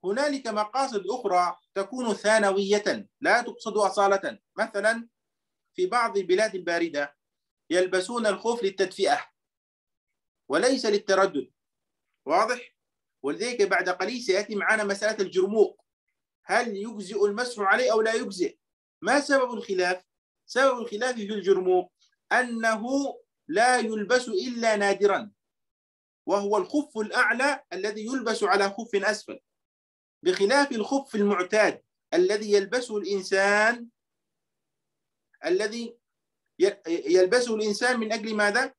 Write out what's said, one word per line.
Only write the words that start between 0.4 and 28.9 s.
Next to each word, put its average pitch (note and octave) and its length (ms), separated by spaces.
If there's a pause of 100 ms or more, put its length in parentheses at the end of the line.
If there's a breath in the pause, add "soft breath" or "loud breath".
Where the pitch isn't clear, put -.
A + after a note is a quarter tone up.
مقاصد G#3+ 600
أخرى F#3 520 (160)
تكون A3 380
ثانوية G3+ 960 (120)
لا G3 200
تقصد G#3+ 360
أصالة، G3 640 (180)
مثلا A3 520 (640)
في F3+ 100
بعض A3 320
البلاد G3 380
الباردة E3+ 600 (520)
يلبسون F#3 560
الخوف A3 380
للتدفئة F#3+ 680 (1200)
وليس A#3+ 360
للتردد، F#3+ 680 (760)
واضح؟ G#3+ 500 (480)
ولذلك F3+ 380
بعد F#3 280
قليل G3+ 320
سيأتي G#3 340
معنا G3+ 280
مسألة G#3 400
الجرموق، F#3+ 600 (600)
هل A3 320
يجزئ G#3 480
المسح A3 340
عليه G#3 320
أو A3 100
لا A3 120
يجزئ؟ G3 440 (440)
ما A#3+ 180
سبب C#4 340
الخلاف؟ F#3 500 (420)
سبب C4 340
الخلاف A3+ 360
في G#3 180
الجرموق F#3 600 (380)
أنه A#3 840 (320)
لا A#3+ 300
يلبس A3 500
إلا A#3 480
نادرا، G3 560 (960)
وهو G3+ 320
الخف C#4+ 400
الأعلى A3+ 680 (100)
الذي G#3 320
يلبس A3+ 380
على G3 260
خف G#3+ 260